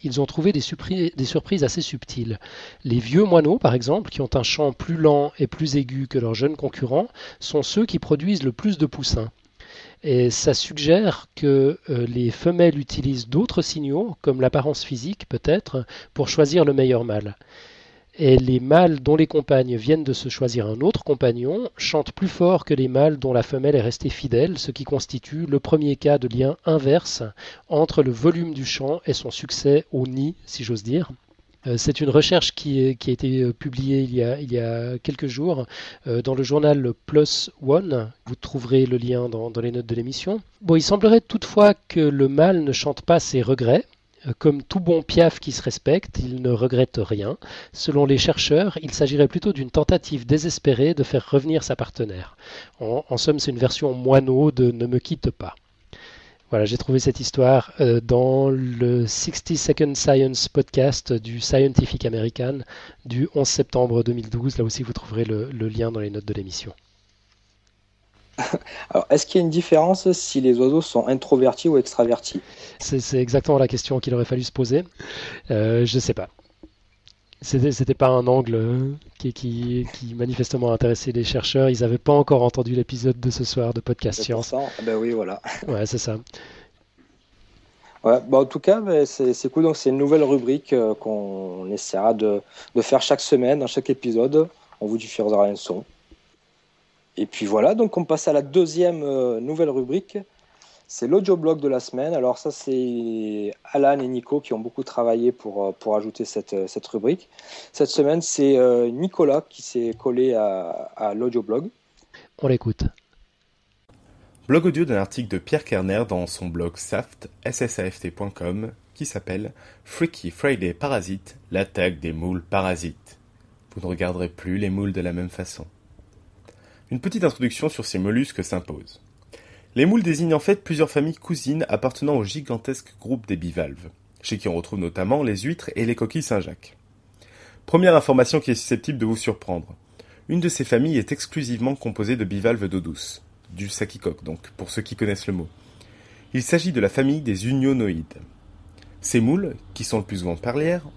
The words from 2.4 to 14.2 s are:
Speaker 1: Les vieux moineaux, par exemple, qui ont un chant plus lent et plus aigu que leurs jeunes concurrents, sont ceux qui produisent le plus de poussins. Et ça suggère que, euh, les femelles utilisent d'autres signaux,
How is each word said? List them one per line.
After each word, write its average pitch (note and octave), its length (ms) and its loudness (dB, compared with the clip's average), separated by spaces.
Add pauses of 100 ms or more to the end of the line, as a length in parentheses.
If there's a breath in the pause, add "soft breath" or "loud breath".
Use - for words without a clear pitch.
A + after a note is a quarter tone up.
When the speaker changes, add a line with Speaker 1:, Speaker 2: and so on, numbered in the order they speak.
Speaker 1:
Les A#2+ 140 0
vieux B2+ 280 2
moineaux, E3+ 340 6
par B2+ 160 2
exemple, C3+ 340 -2
qui - 120 -6
ont C3 120 -4
un C3+ 80 2
chant C#3 320 0
plus E3 240 -6
lent D3 400 4
et D3+ 80 -2
plus D3 320 -4
aigu C3 300 -4
que - 100 -4
leurs A#2 160 0
jeunes C#3 240 0
concurrents, C#3+ 520 -2 (300 loud breath)
sont - 220 -2
ceux G#3 240 0
qui E3 140 -2
produisent D#3 420 0
le C3+ 100 0
plus F#3+ 280 -2
de D3+ 80 2
poussins. A2+ 420 -4 (720 loud breath)
Et B2 300 2
ça C3 240 0
suggère D#3 800 0
que, C#3 420 4 (140)
euh, A#2+ 160 0
les A#2+ 240 0
femelles E3+ 480 4
utilisent C3 500 -4
d'autres F3 320 0
signaux, D#3 640 -4